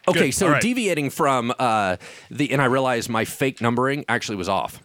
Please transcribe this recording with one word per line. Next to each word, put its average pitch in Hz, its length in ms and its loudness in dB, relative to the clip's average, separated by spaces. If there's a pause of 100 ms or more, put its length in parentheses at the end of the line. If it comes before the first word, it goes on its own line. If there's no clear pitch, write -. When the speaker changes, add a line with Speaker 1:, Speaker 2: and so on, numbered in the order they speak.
Speaker 1:
Okay. 170 200 4
Speaker 2:
good. 127 80 0
Speaker 1:
So 196 120 0
Speaker 2:
All 156 60 4
right. 139 100 4
Speaker 1:
deviating 190 460 0
from, 127 500 0
uh, 107 380 2 (340)
the, 123 220 -2
and 143 80 2
I 135 60 4
realized 127 420 0
my 113 160 0
fake - 380 -4
numbering 127 480 0
actually 113 260 -2
was 90 120 -4
off. 92 360 -2